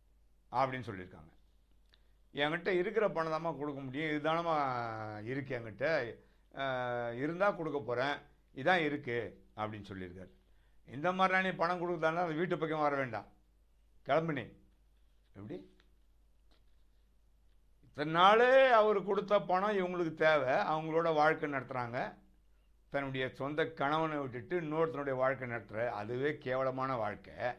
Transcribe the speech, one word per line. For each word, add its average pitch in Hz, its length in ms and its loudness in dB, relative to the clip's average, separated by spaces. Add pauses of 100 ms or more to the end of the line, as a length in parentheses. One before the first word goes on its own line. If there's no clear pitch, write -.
(520)
அப்படின்னு 127 320 0
சொல்லியிருக்காங்க. 90 460 -14 (1040)
"என்கிட்ட 151 340 -2
இருக்கிற 202 420 2
பணம் 160 220 -2
தாம்மா 156 260 -4
கொடுக்க 139 240 -6
முடியும், 139 280 -6
இதுதானம்மா 139 1120 -2
இருக்கு 135 340 -6
என்கிட்ட, 117 580 -2 (440)
ஆ, 123 520 -4
இருந்தா 165 400 0
கொடுக்க 156 300 -4
போறேன், 120 360 -2 (380)
இதான் 165 300 2
இருக்கு" 135 600 -4 (100)
அப்படின்னு 107 300 -6
சொல்லியிருக்காரு. 92 440 -12 (560)
"இந்த 147 260 -4
மாதிரிலாம் 185 320 2
நீ 190 60 -2
பணம் 180 280 0
கொடுக்குறதா 175 200 -2
இருந்தா 160 100 2
அந்த 165 180 0
வீட்டு 165 320 -2
பக்கம் 156 220 -2
வர 147 160 2
வேண்டாம், 117 320 -4 (760)
கிளம்பு 160 300 2
நீ." 135 80 -4 (920)
எப்படி? 107 420 -14 (2000)
இத்தனை 147 300 -6
நாளே 240 580 8
அவர் 214 320 6
கொடுத்த 202 360 2
பணம் 190 380 2
இவங்களுக்கு 180 360 0
தேவை, 156 400 4
அவங்களோட 160 600 2
வாழ்க்கை 151 380 4
நடத்துறாங்க. 131 640 -6 (760)
தன்னுடைய 131 380 -2
சொந்த 151 420 -2
கணவனை 156 460 0
விட்டுட்டு 135 440 -4
இன்னொருத்தனுடைய 151 540 0
வாழ்க்கை 131 340 0
நடத்துற, 117 380 -4
அதுவே 123 500 -2
கேவலமான 131 580 -2
வாழ்க்கை. 104 380 -6 (260)